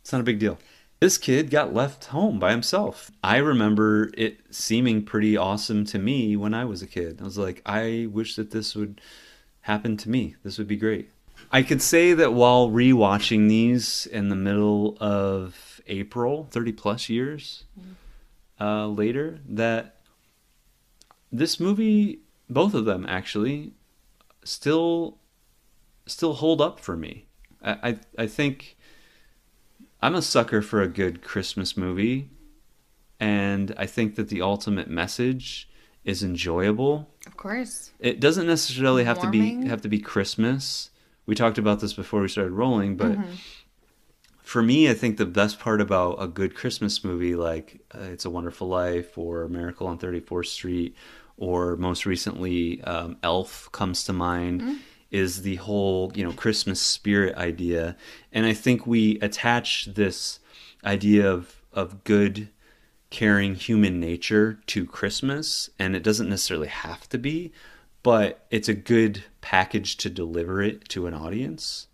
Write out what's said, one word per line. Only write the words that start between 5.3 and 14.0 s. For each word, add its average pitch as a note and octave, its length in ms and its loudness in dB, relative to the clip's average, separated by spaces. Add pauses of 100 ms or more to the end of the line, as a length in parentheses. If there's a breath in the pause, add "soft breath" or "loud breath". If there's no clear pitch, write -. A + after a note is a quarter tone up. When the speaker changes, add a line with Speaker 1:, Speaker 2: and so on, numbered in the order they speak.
Speaker 1:
awesome G#2 500 0
to G#2 120 -6
me A2 380 0
when G#2 180 -2
I A#2 120 -2
was G2 180 -8
a G2 40 -14
kid. E2+ 320 -8
I - 40 -12
was G2 160 -8
like, F#2 260 -4
"I A2+ 460 -2
wish A2 240 -4
that G#2+ 160 -6
this A2 240 -6
would G#2 260 -6 (600 loud breath)
happen G#2+ 360 -2
to G#2+ 120 -10
me. A2 340 -2
This G2 160 -8
would G#2 80 -4
be G#2 100 -2
great." G#2+ 320 -2 (420 loud breath)
I C3+ 120 6
could C3+ 180 0
say F3 320 6
that D#3 200 6
while B2 360 8
rewatching G#2+ 800 6
these A#2 560 2